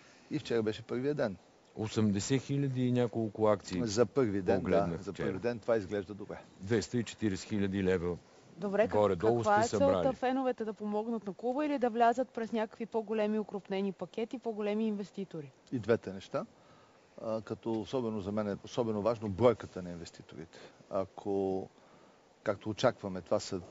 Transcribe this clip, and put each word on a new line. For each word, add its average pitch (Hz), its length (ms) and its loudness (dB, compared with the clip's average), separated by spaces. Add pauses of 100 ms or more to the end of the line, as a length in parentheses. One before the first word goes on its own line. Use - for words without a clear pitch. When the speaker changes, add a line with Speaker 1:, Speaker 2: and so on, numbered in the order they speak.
(300)
Speaker 1:
и 139 80 -2
вчера 117 240 0
беше 107 200 -2
първия 131 320 -2
ден. 113 220 -2 (400)
Speaker 2:
Осемдесет 107 640 2
хиляди 135 440 0
и 123 60 2
няколко 113 540 2
акции 95 380 2
Speaker 1:
За 110 220 4
първи 101 360 2
ден, 101 140 4
да, 92 40 2
Speaker 2:
погледнах 90 400 2
Speaker 1:
за 92 120 -8
Speaker 2:
вчера. - 140 -4
Speaker 1:
първи 69 120 -2
ден 117 200 -2
това 117 180 2
изглежда 101 380 -4
добре. 92 280 -12 (180)
Speaker 2:
Двеста 104 380 0
и 110 60 0
четиридесет - 440 -4
хиляди 98 360 0
лева 87 320 2 (400)
Speaker 3:
Добре, 202 320 0
как-, 107 120 4
Speaker 2:
горе-долу 107 360 4
Speaker 3:
каква 208 260 4
Speaker 2:
сте 233 140 0
Speaker 3:
е - 20 4
целта - 160 4
Speaker 2:
събрали. 202 220 2
Speaker 3:
феновете 254 480 0
да 214 80 -6
помогнат 208 540 -4
на 185 80 -6
клуба 254 320 -2
или 285 120 0
да 240 120 0
влязат 233 380 2
през 226 240 -8
някакви 226 340 -4
по-големи 214 520 -2
укрупнени 196 540 -4
пакети, 226 460 -8
по-големи 214 480 -2
инвеститори? 196 680 -6 (200)
Speaker 1:
И 131 60 0
двете 104 340 2
неща. 139 340 -6 (760)
А, 110 180 -2
като 113 400 -4
особено 110 400 -2
за 95 120 -4
мен 107 160 0
е 98 160 -2
особено 110 380 -2
важно 110 260 0
бройката 104 540 2
на 90 80 -8
инвеститорите. - 680 -14 (320)
Ако, 95 800 -2 (760)
както 107 280 -2
очакваме, 101 500 0
това 104 200 0
са 123 200 -4 (100)